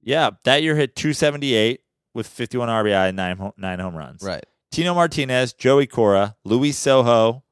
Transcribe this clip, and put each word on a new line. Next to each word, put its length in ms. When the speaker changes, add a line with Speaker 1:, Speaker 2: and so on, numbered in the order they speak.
Speaker 1:
Yeah, 280
that 180
year 140
hit 180
two 200
seventy-eight 680
with 140
fifty-one 420
R 160
B 80
I 160
and 80
nine 220
ho-, 180
nine 240
home 160
runs. 260
Speaker 2:
Right. 220
Speaker 1:
Tino 220
Martinez, 640
Joey 320
Cora, 580
Luis 340
Sojo 720